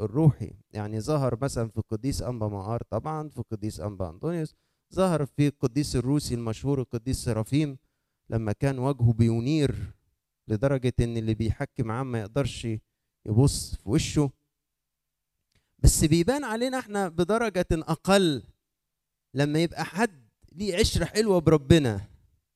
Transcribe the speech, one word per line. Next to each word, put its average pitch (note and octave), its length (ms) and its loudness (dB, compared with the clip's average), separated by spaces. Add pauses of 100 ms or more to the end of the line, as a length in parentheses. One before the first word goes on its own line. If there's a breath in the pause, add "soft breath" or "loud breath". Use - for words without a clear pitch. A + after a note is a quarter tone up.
الروحي، A2+ 500 2 (200)
يعني G#2+ 300 -6
ظهر B2+ 420 -2
مثلًا B2 260 -4
في - 80 -12
القديس A2+ 460 -4
أنبا G#2+ 260 -4
مقار، G#2 340 -6
طبعًا D3+ 460 -6
في C#3 100 -14
القديس G#2+ 420 -8
أنبا F#2 300 -6
أنطونيوس، C3 440 -8 (400)
ظهر D#3+ 320 2
في C#3+ 220 2
القديس C#3 480 -2
الروسي B2+ 380 0
المشهور A#2+ 460 -4
القديس A#2+ 440 -4
سرافيم، C3 540 0 (520)
لما A2 220 -2
كان C#3 260 0
وجهه B2 340 2
بينير A#2 840 2 (540)
لدرجة B2 520 0
إن A#2 160 -2
اللي A2+ 180 0
بيحكي A2+ 480 -4
معاه A2+ 200 -4
ما A#2+ 180 -4
يقدرش A#2+ 460 -4 (600)
يبص - 480 2
في - 140 -10
وشه. D3 420 0 (1500)
بس - 260 6
بيبان E3+ 400 4
علينا B3 340 -2
احنا G#3 300 -4
بدرجة F3+ 640 0
أقل E3 720 2 (920)
لما D3 280 2
يبقى E3 220 -4
حد E3+ 440 -4 (240)
ليه F3+ 240 -4
عشرة F#3+ 280 0
حلوة G3+ 360 2
بربنا، C#3+ 680 2 (480)